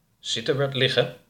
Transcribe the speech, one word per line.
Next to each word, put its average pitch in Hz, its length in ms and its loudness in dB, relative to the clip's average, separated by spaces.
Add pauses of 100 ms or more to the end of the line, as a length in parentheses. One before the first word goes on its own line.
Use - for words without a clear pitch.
(180)
Zitten 131 380 -2
werd 139 180 -2
liggen. 127 420 2 (140)